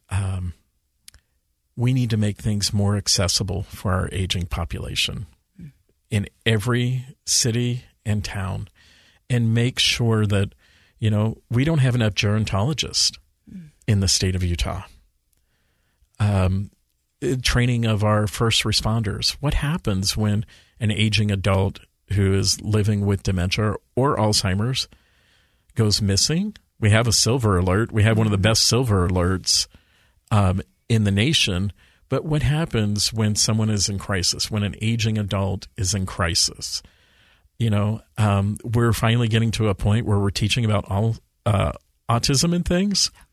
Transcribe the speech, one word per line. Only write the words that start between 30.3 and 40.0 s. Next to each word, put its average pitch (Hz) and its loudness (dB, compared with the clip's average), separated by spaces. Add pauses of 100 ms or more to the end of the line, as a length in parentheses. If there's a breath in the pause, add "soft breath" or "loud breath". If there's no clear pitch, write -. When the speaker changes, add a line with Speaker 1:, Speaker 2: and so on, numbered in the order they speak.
Speaker 1:
um, 95 2 (280)
in 110 2
the 101 2
nation. 101 2 (380 soft breath)
But - -2
what 123 0
happens 120 0
when 107 0
someone 110 0
is 101 0
in 101 -4
crisis, - -4
when 104 -2
an 98 -4
aging 110 0
adult 98 -4 (100)
is 95 -2
in 95 -2
crisis? - -4 (800 soft breath)
You 113 0
know, 104 0 (160)
um, 101 2
we're 117 2
finally 117 2
getting 113 2
to 110 0
a 98 0
point 107 0